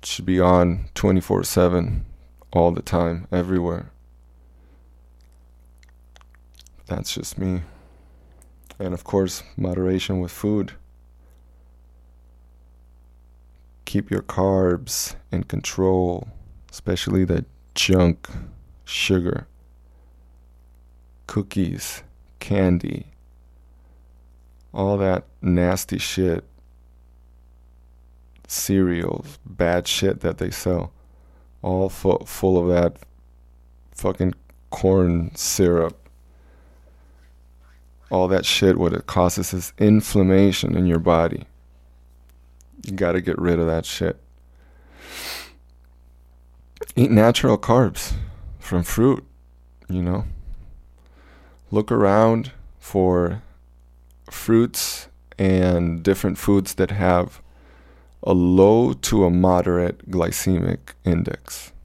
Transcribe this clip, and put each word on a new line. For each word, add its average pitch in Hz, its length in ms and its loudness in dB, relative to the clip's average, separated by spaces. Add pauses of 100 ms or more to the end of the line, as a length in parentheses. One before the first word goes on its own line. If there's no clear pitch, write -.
should - 200 -8
be 92 140 2
on 90 540 4
twenty-four 95 500 0
seven, 87 600 0 (480)
all 85 200 2
the 85 100 -6
time, 85 500 -4
everywhere. 87 580 -4 (3000)
That's - 280 -8
just - 240 -10
me. 92 240 -4 (1160)
And 92 140 -6
of 87 120 -10
course, 95 380 -2 (140)
moderation 92 640 -4
with 90 120 -8
food. 104 400 -4 (3000)
Keep - 260 -4
your 98 120 -2
carbs 95 920 0 (160)
in 95 140 -4
control, 92 840 -2 (420)
especially 92 540 -2
the 85 200 -2 (300)
junk, 90 540 2 (560)
sugar, - 600 -2 (1800)
cookies, - 760 -6 (380)
candy, 92 680 -2 (1700)
all 101 260 0
that 95 260 0 (160)
nasty 90 580 0
shit 92 460 -2 (2000)
cereals, 87 960 -2
bad 87 420 -2
shit - 340 -2
that - 180 -4
they 90 120 -6
sell. 90 420 -4 (680)
All 92 260 -2
fu-, - 380 0
full 92 320 2
of 87 100 2
that 87 300 2 (920)
fucking 95 420 -2 (360)
corn 90 640 2
syrup. 85 760 0 (2000)
All 92 180 2
that 92 160 0
shit, 92 320 4
what 85 160 2
it 85 140 -6
causes 90 480 0
is 90 240 -8
inflammation 98 1000 4
in 90 100 2
your 85 120 2
body. 82 460 0 (1400)
You 101 80 -10
gotta 92 280 0
get 87 180 -4
rid 87 200 2
of 85 80 2
that 82 200 -2
shit. - 340 -4 (2750)
Eat 123 140 4
natural 117 460 4
carbs - 560 0 (460)
from 87 240 -4
fruit, 120 420 0 (640)
you 92 140 -4
know? 90 220 -2 (1500)
Look 107 200 0
around 113 640 4 (260)
for 92 640 0 (880)
fruits - 800 0 (300)
and 90 640 2
different 95 360 0
foods 101 360 2
that 92 160 -2
have 90 500 0 (840)
a - 80 0
low 95 640 4
to 104 300 0
a 87 60 4
moderate 90 800 0
glycemic 87 840 -2 (100)
index. - 680 -4 (120)